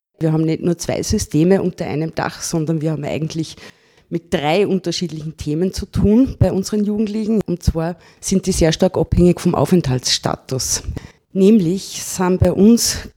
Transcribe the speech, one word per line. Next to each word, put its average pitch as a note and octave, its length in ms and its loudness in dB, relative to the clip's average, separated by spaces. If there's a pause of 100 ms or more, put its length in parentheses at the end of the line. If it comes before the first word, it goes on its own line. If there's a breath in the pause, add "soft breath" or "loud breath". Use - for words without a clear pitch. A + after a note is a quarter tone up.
(200)
Wir D#3 120 0
haben D#3+ 120 2
nicht D#3+ 180 -2
nur E3+ 160 -2
zwei - 240 -4
Systeme F3+ 580 2
unter F3 260 -4
einem D3+ 280 -6
Dach, - 260 -6
sondern D#3+ 400 -2
wir D#3 120 -2
haben D3 120 -6
eigentlich D3+ 520 -6 (520 loud breath)
mit - 260 -6
drei D#3+ 320 0
unterschiedlichen D#3+ 720 -4
Themen D#3+ 340 -2
zu - 140 -10
tun G#3+ 520 2
bei F#3 140 2
unseren G3+ 320 -2
Jugendlichen. G#3+ 600 -2
Und E3+ 160 -4
zwar E3 340 -2 (240 soft breath)
sind F#3+ 240 -2
die F#3+ 80 0
sehr E3 180 2
stark F3 280 0
abhängig F3 420 2
vom F3+ 140 0
Aufenthaltsstatus. - 1300 -2 (500 loud breath)
Nämlich F#3+ 680 2
sind F#3 360 0
bei F3+ 140 4
uns - 640 4